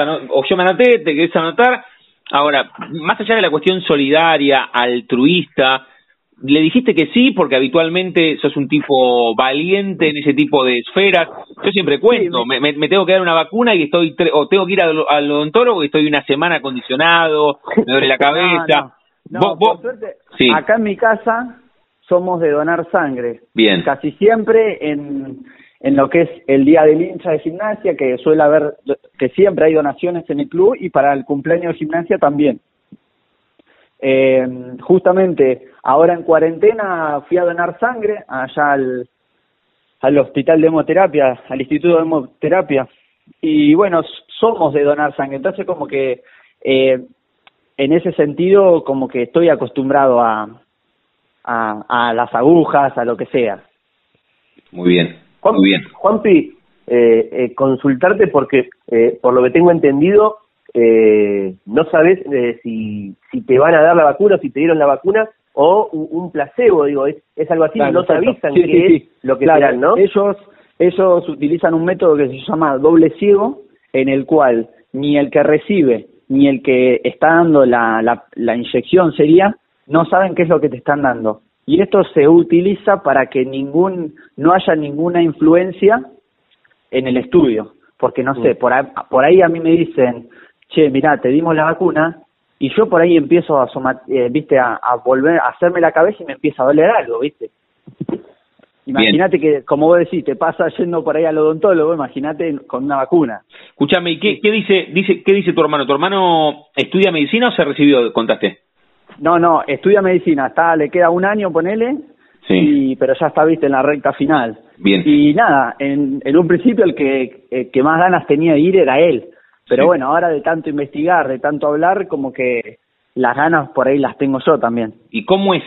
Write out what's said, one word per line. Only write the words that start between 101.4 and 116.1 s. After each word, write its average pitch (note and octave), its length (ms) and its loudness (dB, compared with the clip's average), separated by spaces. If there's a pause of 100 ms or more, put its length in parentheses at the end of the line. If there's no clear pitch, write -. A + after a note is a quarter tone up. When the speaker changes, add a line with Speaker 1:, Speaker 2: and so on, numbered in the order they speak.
Speaker 2:
imagínate D3+ 640 -6 (100)
con C3 180 -8
una C#3 120 -4
vacuna. C3 460 -2 (260)
Speaker 1:
Escúchame, F3 440 -2
¿y D3+ 60 -8
qué, G3+ 180 -2
Speaker 2:
Sí. - 40 -16
Speaker 1:
qué G#3 100 0
dice, G3+ 440 0
dice, F#3+ 280 -2
qué G3 120 2
dice F3 180 -2
tu D#3 80 0
hermano? D3 260 0
¿Tu C3+ 60 0
hermano E3 840 -2
estudia F#3 380 0
medicina G#3 360 0
o F#3+ 40 -4
se E3+ 120 -2
recibió, C#3 500 2
contaste? A2 460 -4 (580)
Speaker 2:
No, E3 200 0
no, E3 280 2
estudia F#3+ 340 0
medicina, F3 460 0
está, E3 280 0
le D3+ 140 -2
queda F3 220 2
un F3+ 160 -2
año, G3+ 260 -2
ponele, A3 440 -2 (500)
Speaker 1:
Sí. C3+ 460 2
Speaker 2:
y, B2+ 40 -6
pero C3 240 0
ya E3 60 0
está, D3+ 180 0
viste, D#3+ 220 0
en C#3 60 0
la C3+ 100 0
recta C#3+ 320 -2
final. C3 440 -2 (200)
Speaker 1:
Bien. F#2+ 260 0
Speaker 2:
Y D3 300 4
nada, D3 440 2
en, C#3 460 -4